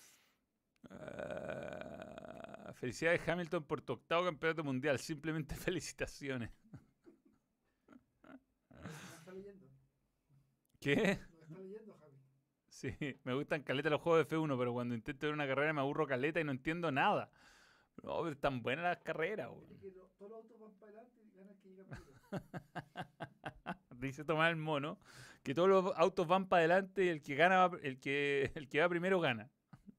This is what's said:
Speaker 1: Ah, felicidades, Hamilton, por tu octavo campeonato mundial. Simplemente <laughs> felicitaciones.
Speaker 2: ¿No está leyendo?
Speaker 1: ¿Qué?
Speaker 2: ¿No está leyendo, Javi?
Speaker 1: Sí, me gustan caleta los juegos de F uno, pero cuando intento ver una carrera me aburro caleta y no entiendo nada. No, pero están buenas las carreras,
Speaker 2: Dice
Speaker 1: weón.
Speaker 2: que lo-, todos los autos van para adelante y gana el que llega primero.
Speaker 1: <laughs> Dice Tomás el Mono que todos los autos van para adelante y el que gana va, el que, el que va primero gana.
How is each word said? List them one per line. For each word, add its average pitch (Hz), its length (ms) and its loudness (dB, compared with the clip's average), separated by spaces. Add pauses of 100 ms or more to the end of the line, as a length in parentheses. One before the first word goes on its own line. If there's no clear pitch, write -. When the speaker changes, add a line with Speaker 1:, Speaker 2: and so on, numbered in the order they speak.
(920)
Speaker 1:
Ah, - 1800 -10
felicidades, 165 540 -2
Hamilton, 170 360 -2
por 147 180 -6
tu - 100 -6
octavo 165 320 0
campeonato 160 400 -2
mundial. 135 340 0
Simplemente 156 580 -6
<laughs> - 0 -
felicitaciones. 135 920 -6 (1400)
Speaker 2:
¿No - 1300 -18
está 170 140 -18
leyendo? 196 340 -14 (1120)
Speaker 1:
¿Qué? 180 380 2 (180)
Speaker 2:
¿No - 60 -20
está 160 160 -18
leyendo, 202 400 -16
Javi? 139 140 -20 (560)
Speaker 1:
Sí, - 280 -8 (280)
me 127 100 -2
gustan 147 280 -2
caleta 143 280 0
los 143 100 2
juegos 165 200 6
de - 20 8
F 160 160 -2
uno, 151 180 0
pero 123 160 2
cuando 120 220 -2
intento 131 320 -6
ver 151 80 0
una 147 120 -2
carrera 139 260 2
me 147 80 0
aburro 143 260 2
caleta 139 340 2
y 156 40 2
no 147 80 -2
entiendo 160 380 -2
nada. 151 400 2 (720)
No, - 200 -2
pero 165 80 -2
están 131 320 0
buenas 131 220 -2
las 175 140 0
carreras, 160 520 -4
Speaker 2:
Dice - 160 -18
Speaker 1:
weón. 185 140 -20
Speaker 2:
que 196 100 -16
lo-, 185 260 -20
todos 202 140 -18
los 220 100 -16
autos 226 180 -20
van 214 200 -20
para 208 140 -20
adelante 226 300 -20
y 196 140 -20
gana 196 140 -20
el 196 100 -20
que 196 80 -20
llega 190 160 -20
primero. - 360 -20 (100)
Speaker 1:
<laughs> - 1700 -14
Dice 135 240 -8
Tomás 160 260 4
el 170 60 0
Mono 156 420 -2 (440)
que 135 120 -2
todos 175 140 6
los 190 280 6
autos 180 300 4
van 190 220 4
para 180 120 6
adelante 185 440 4
y 180 40 6
el 156 120 0
que 143 140 -6
gana 180 320 8
va, 175 160 0
el 131 160 -6
que, 139 560 0
el 143 140 -10
que 143 120 2
va 175 80 6
primero 175 320 2
gana. 123 300 0 (480)